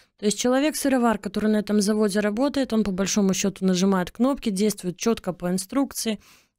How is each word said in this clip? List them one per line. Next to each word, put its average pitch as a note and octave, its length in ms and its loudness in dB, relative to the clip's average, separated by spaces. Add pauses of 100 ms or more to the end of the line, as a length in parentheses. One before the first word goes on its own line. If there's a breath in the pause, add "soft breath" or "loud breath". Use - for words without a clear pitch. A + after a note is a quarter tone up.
(180 loud breath)
То G3+ 80 -4
есть G#3 120 2
человек-сыровар, B3+ 800 2
который G#3 320 -2
на G#3+ 80 2
этом G#3 240 0
заводе G#3+ 380 2
работает, A#3+ 520 0
он A3 100 2
по G3+ 80 0
большому F#3+ 440 0
счёту C#3 320 -2
нажимает F#3 440 2
кнопки, B3 400 0
действует F#3+ 460 -2
чётко A3 380 -2
по F3 160 -8
инструкции, G#3+ 680 -4 (400 soft breath)